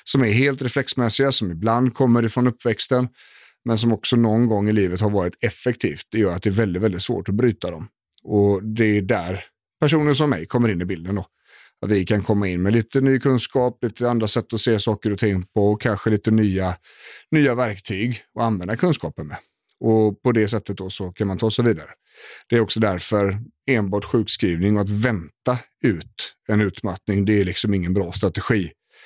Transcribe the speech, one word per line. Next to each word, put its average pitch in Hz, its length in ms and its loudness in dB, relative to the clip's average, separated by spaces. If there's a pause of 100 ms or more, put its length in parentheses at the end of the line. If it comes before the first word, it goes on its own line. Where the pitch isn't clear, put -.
som 135 200 2
är 110 60 2
helt 131 320 0
reflexmässiga, 127 680 0
som 101 180 -2
ibland 117 440 0
kommer 120 300 4
ifrån 123 220 0
uppväxten, 123 640 -2 (560)
men 113 140 0
som 117 140 2
också 110 240 0
någon 117 300 4
gång 107 220 2
i 107 40 2
livet 92 280 0
har 104 100 2
varit 92 340 -2
effektivt. 110 680 -4
Det 110 80 -4
gör 95 180 2
att 92 60 -6
det 107 80 0
är 95 40 -2
väldigt, 98 280 0
väldigt 95 200 -2
svårt 95 260 -4
att 98 60 -2
bryta 107 360 0
dem. 82 180 -12 (340)
Och 101 420 2
det 110 200 -2
är 104 180 2
där 92 420 -4 (360)
personer 151 320 2
som 147 180 2
mig 82 160 -4
kommer 120 220 2
in 92 120 0
i 90 40 -4
bilden 90 300 -6
då. 98 120 -4 (560)
Att 101 80 -2
vi 95 160 2
kan 104 160 2
komma 101 260 0
in 90 140 -2
med 98 100 2
lite 117 280 0
ny 135 200 2
kunskap, 123 640 0
lite 120 280 -2
andra 113 180 0
sätt - 260 -2
att 110 60 -2
se 113 180 2
saker 104 340 0
och 98 60 -4
ting 98 240 0
på 101 300 2
och 104 80 -2
kanske 110 300 0
lite 107 200 2
nya, 95 460 2 (540)
nya 143 240 4
verktyg 110 640 -4 (180)
att 117 40 0
använda 107 340 -2
kunskapen 135 500 -2
med. 73 100 -14 (440)
Och 110 420 2
på 127 100 2
det 110 160 2
sättet 104 280 -6
då 95 140 -10
så 90 220 -8
kan 104 140 -4
man 95 120 -4
ta 110 120 0
sig 120 140 0
vidare. 101 260 0 (580)
Det 123 80 2
är 117 40 6
också 110 200 0
därför 101 580 0 (280)
enbart 104 380 0
sjukskrivning 104 720 0
och 104 60 2
att 98 80 -2
vänta 110 680 -2 (240)
ut - 520 -4 (140)
en 107 120 2
utmattning, 98 640 -2
det 104 160 2
är 98 40 2
liksom 95 300 -2
ingen 90 200 -2
bra 92 180 -2
strategi. 98 600 -2 (320)